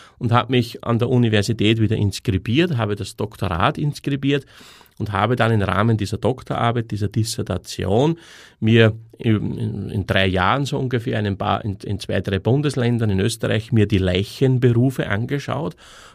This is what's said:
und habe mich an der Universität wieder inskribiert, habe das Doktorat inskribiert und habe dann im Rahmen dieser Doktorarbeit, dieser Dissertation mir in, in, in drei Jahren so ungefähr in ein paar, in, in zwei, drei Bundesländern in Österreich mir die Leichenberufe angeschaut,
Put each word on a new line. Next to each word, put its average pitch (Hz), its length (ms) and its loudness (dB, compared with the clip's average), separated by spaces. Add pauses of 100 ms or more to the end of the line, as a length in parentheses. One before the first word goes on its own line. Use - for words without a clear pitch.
(180)
und 113 140 -2
habe 120 200 2
mich 123 320 0
an 117 160 0
der 120 100 -2
Universität 113 720 2
wieder 107 160 2
inskribiert, 110 800 0
habe 104 180 -2
das 95 200 -10
Doktorat 104 640 -2
inskribiert 139 680 -2 (520)
und 110 140 -6
habe 107 240 0
dann 117 160 2
im 107 100 4
Rahmen 101 360 2
dieser 101 200 -4
Doktorarbeit, 120 760 -2
dieser 101 160 -2
Dissertation 110 1120 -2 (420)
mir 113 340 6 (240)
in, - 400 0
in, 113 320 -6
in 95 160 -4
drei 95 220 2
Jahren 95 380 2
so 139 120 -4
ungefähr 123 420 -2
in 104 80 -2
ein 98 100 -2
paar, 101 260 -2
in, 98 200 -4
in 98 160 -6
zwei, 98 220 -4
drei 95 180 -2
Bundesländern 120 720 0
in 95 100 2
Österreich 110 520 -2
mir 107 160 4
die 101 100 2
Leichenberufe 120 1080 2
angeschaut, 131 680 -4 (400)